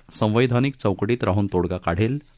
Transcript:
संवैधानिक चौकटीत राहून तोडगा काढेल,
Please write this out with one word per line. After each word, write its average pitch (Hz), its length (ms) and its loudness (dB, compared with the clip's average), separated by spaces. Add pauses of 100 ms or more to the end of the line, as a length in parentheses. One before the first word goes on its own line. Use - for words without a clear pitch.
(120)
संवैधानिक 120 640 0
चौकटीत 104 480 -2
राहून 101 220 2
तोडगा 90 300 -2
काढेल, 107 420 0 (200)